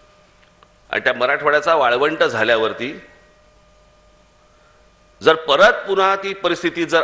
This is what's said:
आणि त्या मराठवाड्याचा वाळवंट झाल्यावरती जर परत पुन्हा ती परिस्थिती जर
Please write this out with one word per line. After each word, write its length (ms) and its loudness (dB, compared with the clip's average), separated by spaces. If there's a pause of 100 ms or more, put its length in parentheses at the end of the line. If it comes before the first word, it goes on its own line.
(920)
आणि 100 -4
त्या 140 0
मराठवाड्याचा 600 0
वाळवंट 480 0
झाल्यावरती 800 -2 (2250)
जर 120 4
परत 380 4
पुन्हा 440 -2
ती 180 -8
परिस्थिती 500 -4
जर 200 0